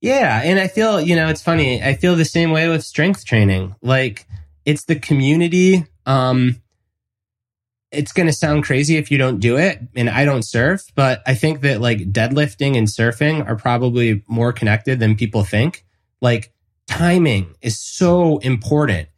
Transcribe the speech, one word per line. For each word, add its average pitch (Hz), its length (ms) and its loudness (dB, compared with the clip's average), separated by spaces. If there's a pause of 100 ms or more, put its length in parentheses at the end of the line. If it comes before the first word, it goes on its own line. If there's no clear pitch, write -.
Yeah. 196 440 0
And 190 160 2
I 190 80 -2
feel, 214 320 0
you 170 160 2
know, 160 120 2
it's 156 140 -4
funny. 139 400 0
I 139 120 0
feel 180 220 0
the 160 80 2
same 165 260 0
way 160 180 0
with 165 160 -2
strength 185 400 -2
training. 95 580 0
Like, 127 440 -2 (380)
it's 151 200 0
the 190 120 -2
community. 170 880 2 (200)
Um, 127 560 0 (1300)
it's 143 220 -6
gonna 170 200 2
sound 147 320 0
crazy 143 320 0
if 151 140 -4
you 143 80 2
don't 131 220 0
do 117 180 2
it, 180 220 0 (140)
and 120 140 -2
I 117 160 0
don't 143 180 0
surf, 139 520 -2
but 131 320 0
I 131 80 0
think 151 280 -2
that, 131 180 0
like, 104 320 -2
deadlifting 135 640 0
and 110 100 2
surfing 131 600 0
are 113 100 -4
probably 120 680 0
more 117 260 -2
connected 117 480 -2
than 107 160 2
people 107 280 -2
think. 117 400 -2 (360)
Like, 120 320 -2 (340)
timing 165 760 0
is 113 180 -6
so 175 600 0
important 120 800 -2